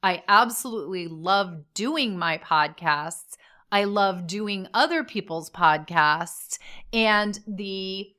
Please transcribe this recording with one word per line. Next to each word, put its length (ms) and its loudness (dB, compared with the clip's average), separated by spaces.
I 260 0
absolutely 800 2
love 540 0
doing 420 -2
my 220 -2
podcasts. 960 -2
I 120 4
love 420 0
doing 480 -6
other 300 2
people's 480 -8
podcasts, 1040 2
and 540 2
the 640 -8